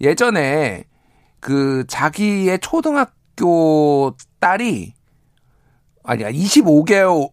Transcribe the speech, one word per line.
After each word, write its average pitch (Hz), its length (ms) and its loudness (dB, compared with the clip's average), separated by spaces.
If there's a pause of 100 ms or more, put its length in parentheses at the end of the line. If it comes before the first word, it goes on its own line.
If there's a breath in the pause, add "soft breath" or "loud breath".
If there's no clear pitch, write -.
예전에 147 840 -2 (560)
그 135 480 -2
자기의 185 720 -2
초등학교 160 1500 0 (260)
딸이 185 540 -2 (1080)
아니야, 110 260 -4
이십오 165 540 4
개월, 180 480 2